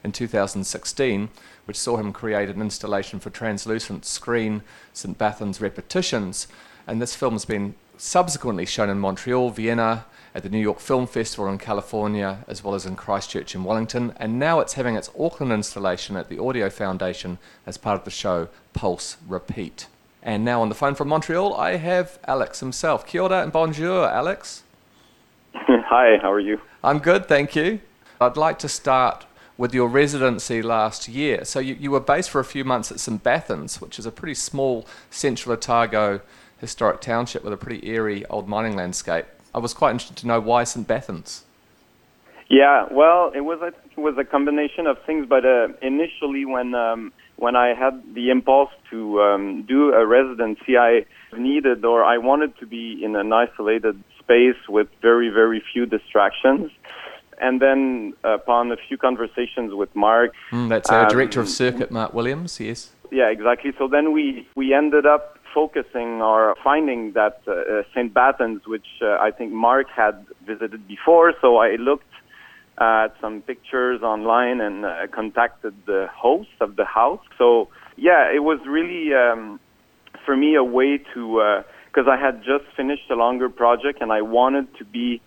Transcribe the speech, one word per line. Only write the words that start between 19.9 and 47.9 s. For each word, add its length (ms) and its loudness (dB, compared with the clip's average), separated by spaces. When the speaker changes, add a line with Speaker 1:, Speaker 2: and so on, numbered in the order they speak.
Speaker 1:
And 200 -4
now 200 0
on 80 0
the 40 -6
phone 200 -2
from 140 -4
Montreal, 460 -2
I 220 -2
have 500 -4
Alex 340 -4
himself. 460 -4
Kia 140 -6
ora 220 0
and 100 -6
bonjour, 560 0
Alex. 540 -6
Speaker 2:
<laughs> 0 -
Hi, 680 6
how 100 0
are 80 0
you? 180 -4
Speaker 1:
I'm 160 0
good, 300 0
thank 260 2
you. 260 -2
I'd 200 2
like 220 0
to 80 -8
start 580 0
with 160 -2
your 120 2
residency 760 0
last 460 -2
year. 360 -4
So 160 -6
you, 180 -6
you 120 -8
were 100 2
based 300 -2
for 100 0
a 40 -6
few 200 -8
months 260 -4
at 80 -14
Saint 240 -6
Bathans, 600 -2
which 160 -16
is 80 -12
a 40 -8
pretty 240 -12
small 520 -4
Central 420 -4
Otago 680 0
historic 440 -2
township 420 -4
with 80 -8
a 60 -8
pretty 280 -12
eerie 440 -4
old 180 -6
mining 260 -4
landscape. 520 -6
I 40 -4
was 160 -6
quite 160 2
interested 260 -8
to 100 -12
know 140 2
why 240 0
Saint 240 -8
Bathans. 540 -6
Speaker 2:
Yeah, 420 6
well, 440 6
it 80 -6
was, 180 -6
I 100 -8
think 280 -20
it 20 -10
was 160 -2
a 80 -4
combination 600 -2
of 180 0
things, 240 -4
but, 160 4
uh, 240 4
initially 640 -4
when, 280 -4
um, 380 -4
when 200 0
I 180 4
had 400 -4